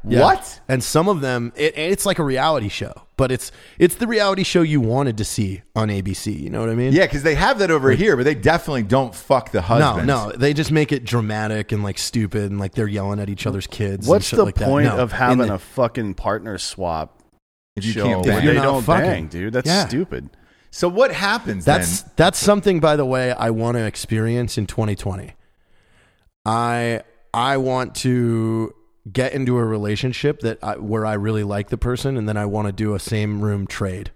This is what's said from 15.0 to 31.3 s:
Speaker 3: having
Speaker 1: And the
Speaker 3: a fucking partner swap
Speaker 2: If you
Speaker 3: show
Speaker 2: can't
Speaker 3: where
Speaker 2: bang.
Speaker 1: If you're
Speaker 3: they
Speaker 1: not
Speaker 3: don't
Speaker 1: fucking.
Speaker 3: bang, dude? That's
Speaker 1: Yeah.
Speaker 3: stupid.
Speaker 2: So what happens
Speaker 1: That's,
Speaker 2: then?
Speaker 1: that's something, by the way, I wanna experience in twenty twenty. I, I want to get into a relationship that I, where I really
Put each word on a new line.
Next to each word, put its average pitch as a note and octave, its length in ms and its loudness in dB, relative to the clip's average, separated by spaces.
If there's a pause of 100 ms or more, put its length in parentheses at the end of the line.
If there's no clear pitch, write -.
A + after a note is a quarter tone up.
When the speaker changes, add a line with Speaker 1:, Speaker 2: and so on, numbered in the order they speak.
Speaker 3:
having B2+ 300 4
Speaker 1:
And A2+ 80 0
the G2+ 60 -2
Speaker 3:
a F#2 40 -8
fucking A#2 540 -4
partner G2+ 440 -4
swap E2 640 -6 (540)
Speaker 2:
If G2+ 80 -6
you A2+ 80 0
Speaker 3:
show G#2 140 0
Speaker 2:
can't F#2+ 160 2
Speaker 3:
where G2 80 2
Speaker 2:
bang. G2 80 2
Speaker 1:
If F#2 80 0
you're - 80 6
Speaker 3:
they - 60 4
Speaker 1:
not - 60 2
Speaker 3:
don't C#3 180 2
Speaker 1:
fucking. D#3 260 2
Speaker 3:
bang, E2+ 180 -2
dude? F2 240 -6
That's B2 160 -2
Speaker 1:
Yeah. F3 200 2
Speaker 3:
stupid. F2+ 420 -4 (420)
Speaker 2:
So - 160 -2
what G#3 240 2
happens E3 540 -4
Speaker 1:
That's, E3+ 380 2
Speaker 2:
then? - 120 -20
Speaker 1:
that's E3+ 240 4
something, G3+ 400 4
by D3+ 160 4
the D3 100 2
way, B2+ 280 0
I A#2 160 0
wanna A#2 300 0
experience A2+ 800 -2
in G#2 100 -2
twenty G#2+ 280 -2
twenty. F#2 380 -10 (1120)
I, A#2 560 0 (320)
I C3+ 240 0
want B2+ 380 -2
to A2+ 800 0 (380)
get B2+ 220 -2
into B2 240 0
a A#2+ 60 2
relationship A2 800 -2
that A2+ 220 -4
I, G#2+ 140 -6
where A2 280 -2
I G#2+ 80 0
really G#2+ 300 -2